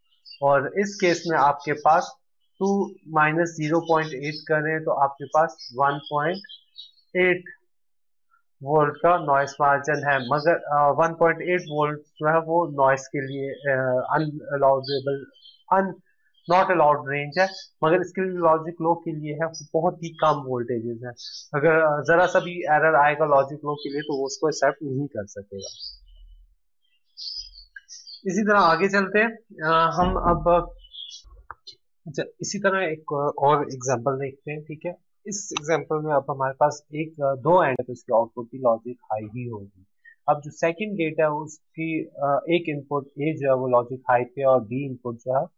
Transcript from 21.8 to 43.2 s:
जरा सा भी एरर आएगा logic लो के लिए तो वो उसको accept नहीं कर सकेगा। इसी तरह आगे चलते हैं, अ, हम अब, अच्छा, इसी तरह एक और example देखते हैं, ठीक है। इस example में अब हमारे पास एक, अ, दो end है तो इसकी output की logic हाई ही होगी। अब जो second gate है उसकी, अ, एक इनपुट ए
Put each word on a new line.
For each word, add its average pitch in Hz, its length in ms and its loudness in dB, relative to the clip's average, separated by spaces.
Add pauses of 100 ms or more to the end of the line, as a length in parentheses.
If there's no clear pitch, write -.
जरा 165 240 4
सा 180 140 2
भी 175 200 -6
एरर 151 360 2
आएगा 147 300 4
logic 143 400 2
लो 147 100 -4
के 143 140 -10
लिए 139 120 -4
तो 151 160 -4
वो 135 80 -2
उसको 143 240 -2
accept 147 340 0
नहीं 139 240 -4
कर 107 180 -8
सकेगा। 98 440 -14 (2500)
इसी 208 120 0
तरह 208 160 4
आगे 170 300 4
चलते 196 300 2
हैं, 226 100 4 (340)
अ, 165 300 4
हम 180 220 2
अब, 170 560 2 (1400)
अच्छा, 160 160 -6 (180)
इसी 196 180 -8
तरह 190 320 0
एक 156 200 -10 (260)
और 147 260 4 (100)
example 127 380 -2
देखते 135 400 -8
हैं, 151 120 -10
ठीक 156 220 -14
है। 175 200 -10 (220)
इस - 320 -10
example 151 480 -2
में 151 60 -2
अब 135 160 2
हमारे 135 300 -2
पास - 260 0 (100)
एक, 156 260 -8
अ, 139 140 0
दो 160 280 4
end 135 160 2
है 123 40 -2
तो 127 100 -8
इसकी 120 220 -6
output 113 360 0
की 131 60 -14
logic 120 460 0
हाई 107 220 -6
ही 120 240 -10
होगी। 98 360 -16 (440)
अब 147 120 2
जो 143 100 -16
second 170 420 -4
gate 160 260 -4
है 156 120 4
उसकी, 156 720 -8
अ, 139 460 -2
एक 170 200 0
इनपुट 143 380 -6
ए 151 260 -4